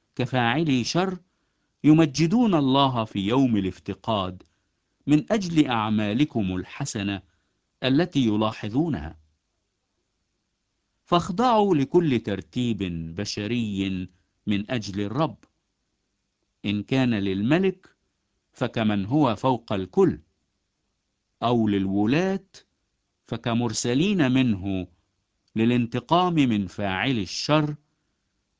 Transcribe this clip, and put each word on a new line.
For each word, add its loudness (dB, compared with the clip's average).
كفاعلي 0
شر، -2
يمجدون 4
الله 2
في -6
يوم 2
الافتقاد -4
من 2
أجل 2
أعمالكم 0
الحسنة -8
التي 2
يلاحظونها. -2
فاخضعوا 2
لكل 2
ترتيب -2
بشري -4
من -2
أجل -6
الرب، -4
إن -2
كان 0
للملك -2
فكمن -2
هو 2
فوق -2
الكل، 0
أو 2
للولاة 0
فكمرسلين 0
منه 0
للانتقام 0
من 2
فاعل -2
الشر -2